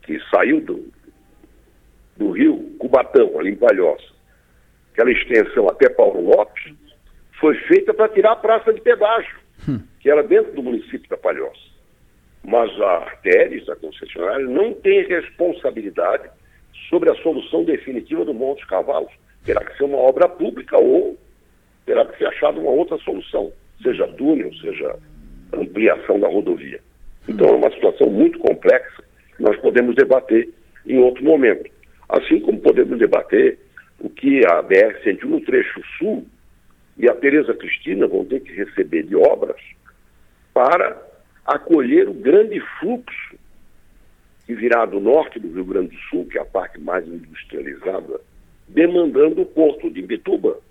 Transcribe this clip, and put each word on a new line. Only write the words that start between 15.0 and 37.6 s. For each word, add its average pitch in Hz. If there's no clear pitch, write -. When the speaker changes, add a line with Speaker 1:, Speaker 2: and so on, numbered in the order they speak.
Speaker 1:
responsabilidade 113
sobre 170
a 131
solução -
definitiva 147
do 151
Monte 131
Cavalos. -
Terá -
que -
ser 139
uma 139
obra 131
pública -
ou 381
terá 110
que -
ser -
achada 151
uma 160
outra 160
solução, -
seja 101
túnel, 147
seja -
ampliação 101
da 101
rodovia. 82
Então 208
é -
uma -
situação -
muito 330
complexa -
que -
nós 104
podemos 120
debater 123
em 123
outro 123
momento. 139
Assim -
como -
podemos 127
debater 110
o -
que 135
a 85
B 95
R 104
cento 98
e -
um -
no -
trecho -
sul -
e 117
a 117
Tereza 139
Cristina 170